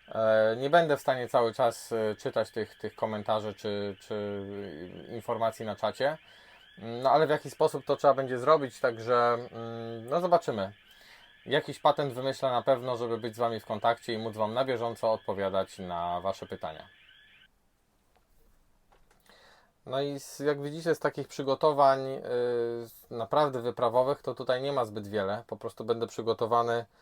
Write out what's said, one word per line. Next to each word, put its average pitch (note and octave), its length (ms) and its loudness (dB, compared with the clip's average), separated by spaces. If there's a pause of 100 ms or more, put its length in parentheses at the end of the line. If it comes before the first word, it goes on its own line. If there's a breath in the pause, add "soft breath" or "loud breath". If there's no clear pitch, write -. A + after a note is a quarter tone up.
(120)
E, A2 460 4
nie C3+ 120 -2
będę D#3+ 280 4
w - 40 -6
stanie B2+ 260 -2
cały A#2 260 2
czas, - 380 0
e, G#2+ 240 0
czytać A#2 360 -4
tych, - 260 -8
tych - 180 -10
komentarzy G#2+ 580 -4
czy, G2+ 460 -6
czy G2+ 460 -6 (640)
informacji A2+ 560 -4
na G#2 100 -6
czacie. C3 420 -2 (600 loud breath)
No A#2+ 320 -2
ale D3 180 6
w - 20 2
jaki D3+ 200 0
sposób D3+ 360 0
to C#3 100 2
trzeba C#3 180 6
będzie B2+ 260 -2
zrobić, C#3 400 2
także, A#2+ 580 2 (140)
mm, A#2 580 -10
no E3 120 0
zobaczymy. C3+ 520 2 (720 loud breath)
Jakiś C#3+ 340 -2
patent D3 340 2
wymyślę C3 380 -2
na A#2+ 100 0
pewno, B2 360 2
żeby A#2 200 -2
być A2 180 -6
z A2+ 40 -8
Wami A#2 200 0
w - 60 -20
kontakcie A#2 480 0
i A2 40 -4
móc A2 180 -6
Wam G#2+ 180 -2
na B2+ 120 0
bieżąco A#2 460 -2
odpowiadać G2 680 -2
na F2 420 -4
Wasze G2 240 -4
pytania. D#2+ 420 -12 (3000 soft breath)
No C3 160 -4
i C#3+ 180 -4
z, - 200 -16
jak C#3+ 220 0
widzicie, D3+ 340 -2
z - 40 -12
takich C#3+ 280 -2
przygotowań, C3+ 800 4
y, C3+ 140 -6 (880)
naprawdę C3 500 0
wyprawowych, B2 600 2
to B2+ 140 -6
tutaj B2+ 260 -2
nie C#3+ 120 -2
ma B2+ 120 0
zbyt G#2 220 -8
wiele. G2+ 400 -2
Po G#2+ 100 -8
prostu - 260 -10
będę A#2 240 -2
przygotowany, A#2 760 0 (160 soft breath)